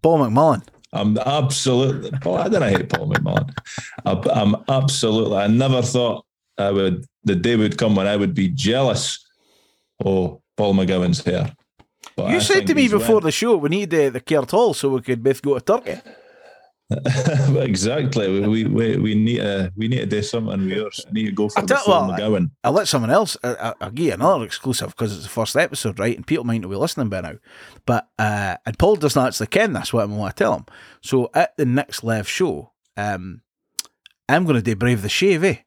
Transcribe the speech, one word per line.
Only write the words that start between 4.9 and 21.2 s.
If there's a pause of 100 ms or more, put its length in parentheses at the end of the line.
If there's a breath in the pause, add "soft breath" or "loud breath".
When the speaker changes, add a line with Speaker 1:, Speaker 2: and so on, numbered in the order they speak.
Speaker 2:
I
never
thought (340)
I
would. (200)
The
day
would
come
when
I
would
be
jealous (800)
of (160)
Paul
McGowan's
hair. (600)
But
Speaker 1:
You
Speaker 2:
I
Speaker 1:
said
Speaker 2:
think
Speaker 1:
to
me
Speaker 2:
he's
Speaker 1:
before
Speaker 2:
went
Speaker 1:
the
show
we
need,
uh,
the
Caird
Hall
so
we
could
both
go
to
Turkey.
Speaker 2:
<laughs> (1500 loud breath)
Exactly.
We,
we,
we,
we
need
to,
we
need
to
do
something
with
yours.
We